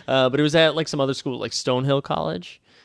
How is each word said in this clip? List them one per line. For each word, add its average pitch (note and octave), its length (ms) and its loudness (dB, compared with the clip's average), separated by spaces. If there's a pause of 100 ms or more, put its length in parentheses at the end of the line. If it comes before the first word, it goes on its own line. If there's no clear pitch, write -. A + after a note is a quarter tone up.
Uh, C3 240 2
but C3 100 0
it D3 40 4
was D3+ 100 2
at, D#3+ 220 4
like, D#3+ 140 -2
some D3+ 100 -4
other C3+ 140 0
school, B2+ 260 -6
like A2+ 140 -6
Stonehill C3+ 500 0
College. - 580 -6 (240)